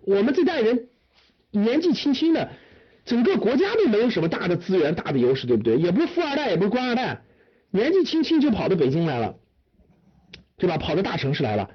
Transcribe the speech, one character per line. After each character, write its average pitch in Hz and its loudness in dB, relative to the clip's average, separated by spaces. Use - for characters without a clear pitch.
我 196 2
们 277 0
这 277 2
代 330 0
人 233 0
年 226 0
纪 349 0
轻 277 0
轻 320 2
的， - -2
整 240 -2
个 370 2
国 233 0
家 403 0
都 427 2
没 208 2
有 240 2
什 175 -2
么 165 0
大 202 -4
的 175 0
资 185 -2
源、 160 2
大 - -8
的 139 0
优 127 2
势， 127 -6
对 120 2
不 107 -2
对？ 113 2
也 175 2
不 202 2
是 330 2
富 - -2
二 285 -2
代， 277 -2
也 170 0
不 170 0
是 208 0
官 247 -2
二 240 -2
代， 190 -6
年 233 0
纪 370 4
轻 320 0
轻 320 2
就 277 2
跑 180 0
到 185 0
北 135 2
京 165 0
来 131 -2
了， 107 -4
对 180 0
吧？ 160 -2
跑 151 -4
到 190 0
大 208 -4
城 139 -2
市 147 -2
来 107 -2
了。 98 -4